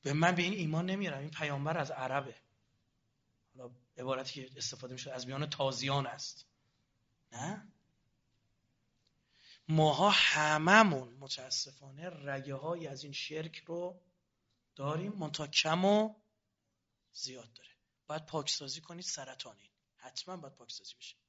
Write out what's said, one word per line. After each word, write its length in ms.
به 100
من 220
به 60
این 120
ایمان 320
نمیارم، 340
این 100
پیامبر 480
از 140
عربه. 440
حالا 160
عبارتی 360
که 240
استفاده 360
می‌شه 180
از 160
میان 220
تازیان 580
است. 380
نه؟ 360
ماها 420
هممون 1080
متاسفانه 920
رگه 460
های 320
از 160
این 100
شرک 520
رو 360
داریم، 360
منتها 360
کم 380
و 300
زیاد 400
داره. 160
باید 180
پاکسازی 560
کنید، 220
سرطانی. 680
حتماً 400
باید 180
پاکسازی 400
بشه. 200